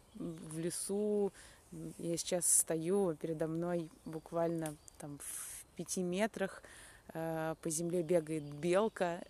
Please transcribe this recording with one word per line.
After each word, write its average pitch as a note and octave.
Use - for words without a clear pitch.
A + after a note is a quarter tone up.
в E3
лесу. G3+
Я E3+
сейчас F3
стою, E3+
передо D#3+
мной E3
буквально E3
там C#3+
в -
пяти F3+
метрах, F#3+
э, D#3+
по E3+
земле E3+
бегает D#3
белка. F3